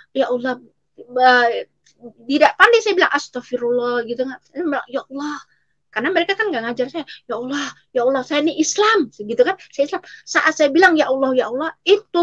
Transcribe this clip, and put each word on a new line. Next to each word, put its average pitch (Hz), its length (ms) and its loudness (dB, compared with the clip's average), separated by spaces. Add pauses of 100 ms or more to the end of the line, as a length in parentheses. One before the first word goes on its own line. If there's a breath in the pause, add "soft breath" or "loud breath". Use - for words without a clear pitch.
(160 loud breath)
ya 262 160 0
Allah." 247 320 -6 (320)
Ba-, 247 720 2 (640)
tidak 294 240 4
pandai 453 240 6
saya 415 160 0
bilang, 349 160 2
"Astagfirullah," 240 960 -4
gitu 240 160 -4
kan. 262 160 -12
Saya - 240 -10
bilang, 285 240 -4
"Ya 262 160 -8
Allah." 285 320 -10 (600)
Karena 254 160 -2
mereka 370 240 0
kan 415 160 -2
nggak 226 160 -4
ngajar 247 240 -4
saya, 320 160 -8 (160 loud breath)
"Ya 233 160 -8
Allah, 269 320 -6 (240 soft breath)
ya 240 80 2
Allah, 254 160 2
saya 294 240 -2
ini 311 160 0
Islam," 403 560 2
gitu 233 320 0
kan. 381 80 -2 (160 loud breath)
Saya 285 160 0
Islam. 349 160 -6 (240 loud breath)
Saat - 320 0
saya 302 80 4
bilang, 320 320 2
"Ya 277 80 2
Allah, 269 240 0
ya 247 160 0
Allah," 240 240 -6 (160)
itu 392 360 2